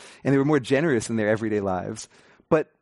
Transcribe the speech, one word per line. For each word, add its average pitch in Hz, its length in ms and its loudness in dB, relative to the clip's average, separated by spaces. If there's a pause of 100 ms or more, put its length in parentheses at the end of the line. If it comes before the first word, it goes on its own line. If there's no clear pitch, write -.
(240)
and 135 100 2
they 139 40 4
were 135 60 2
more 151 140 2
generous 135 500 0
in 117 80 -4
their 107 120 0
everyday 107 320 0
lives. 98 480 -6 (400)
But 156 220 0 (100)